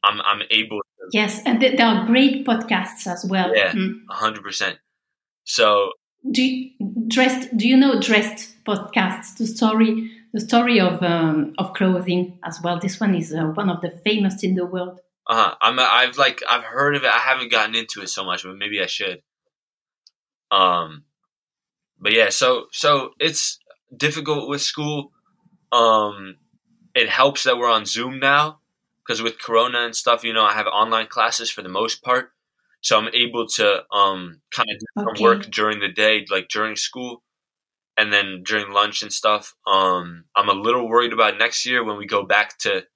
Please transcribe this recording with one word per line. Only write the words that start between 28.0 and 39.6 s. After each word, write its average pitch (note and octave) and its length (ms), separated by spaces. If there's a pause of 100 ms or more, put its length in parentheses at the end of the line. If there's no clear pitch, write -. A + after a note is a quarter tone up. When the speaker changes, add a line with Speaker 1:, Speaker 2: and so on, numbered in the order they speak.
Speaker 1:
now, D3 400 (460)
'cause A2 160
with A2+ 200
Corona A#2+ 380
and A#2 140
stuff, A#2 300
you A#2 80
know, A2 140
I G2+ 80
have G#2+ 140
online A2+ 400
classes A2+ 440
for G#2+ 100
the F#2 60
most G#2 340
part. B2+ 300 (500)
So A2+ 160
I'm A2 160
able A#2+ 340
to, G#2 440
um, F#2+ 500 (100)
kinda G#2+ 220
do G#2+ 120 (120)
some G3+ 120
Speaker 2:
Okay. A2 140
Speaker 1:
work A2 260
during G#2+ 300
the G2+ 80
day, G#2+ 420
like, F#2+ 200
during G#2+ 260
school B2 480 (760)
and G#2+ 140
then G2 320
during G2+ 280
lunch G#2 300
and G#2 100
stuff. G#2+ 440 (100)